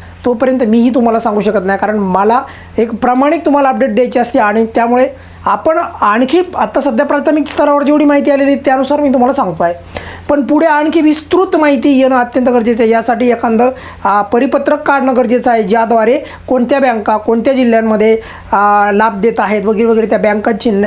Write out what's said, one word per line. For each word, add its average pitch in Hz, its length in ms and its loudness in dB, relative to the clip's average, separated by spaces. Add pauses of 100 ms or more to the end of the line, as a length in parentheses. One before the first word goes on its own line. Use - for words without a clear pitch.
(260)
तोपर्यंत 247 380 0
मीही 226 320 2
तुम्हाला 233 240 2
सांगू 214 220 -2
शकत 196 240 0
नाही, 196 140 0
कारण 214 180 -2
मला 202 440 0 (360)
एक 233 180 -2
प्रामाणिक 269 500 0
तुम्हाला 285 240 2
अपडेट 233 260 -2
द्यायची 247 240 0
असते 240 200 0
आणि 214 260 2 (100)
त्यामुळे 247 320 2 (380)
आपण 320 320 0 (240)
आणखी 254 400 2 (140)
आता 233 260 -2
सध्या 269 240 0
प्राथमिक 294 420 0
स्तरावर 285 360 0
जेवढी 294 220 2
माहिती 285 260 2
आलेली 277 200 2
आहे 277 140 0
त्यानुसार 269 340 0
मी 294 100 0
तुम्हाला 254 240 2
सांगतो 185 300 -2
आहे. 170 100 0 (560)
पण 285 120 0
पुढे 294 240 2
आणखी 302 360 2
विस्तृत 359 540 0
माहिती 294 340 2
येणं 262 260 2
अत्यंत 247 320 0
गरजेचं 240 360 0
आहे. 220 80 2
यासाठी 226 380 0
एखादं, 233 400 0 (340)
आ, 202 180 2
परिपत्रक 285 680 -2
काढणं 262 280 0
गरजेचं 247 360 0
आहे, 226 120 2
ज्याद्वारे 226 560 2 (280)
कोणत्या 254 320 0
बँका 226 380 0
कोणत्या 233 360 0
जिल्ह्यांमध्ये, 220 640 2 (340)
आ, 208 400 2
लाभ 208 300 0
देत 220 160 0
आहेत 196 280 -2
वगैरे 220 200 0
वगैरे, 226 200 2
त्या 214 140 0
बँकांची 214 520 -2
न-, 202 160 0